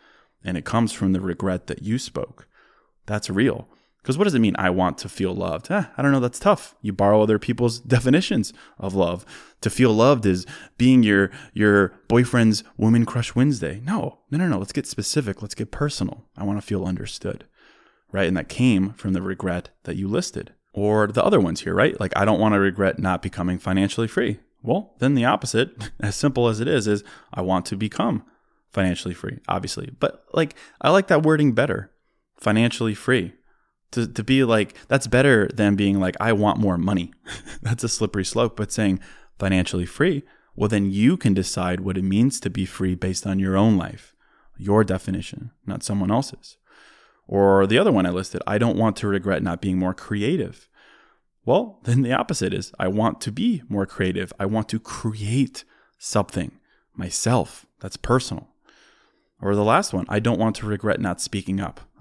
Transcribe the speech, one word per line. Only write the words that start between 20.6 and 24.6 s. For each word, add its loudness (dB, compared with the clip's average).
Or 2
the 0
other 4
ones -2
here, -4
right? 2
Like, -4
"I 2
don't 2
want 4
to 4
regret 0
not -2
becoming -4
financially -2
free." -2